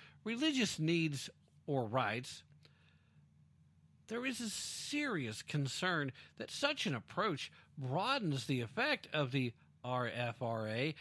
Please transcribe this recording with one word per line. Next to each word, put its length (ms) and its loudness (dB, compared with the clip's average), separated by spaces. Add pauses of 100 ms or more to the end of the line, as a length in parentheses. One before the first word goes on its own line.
(260)
religious 520 2
needs 520 2 (360)
or 200 2
rights, 580 0 (1600)
there 180 -4
is 160 -2
a 80 -2
serious 920 -2
concern 680 0 (260)
that 140 -8
such 340 0
an 100 2
approach 580 -2 (240)
broadens 680 0
the 120 2
effect 540 0
of 180 2
the 220 2 (280)
R 320 0
F 280 -2
R 260 0
A 340 0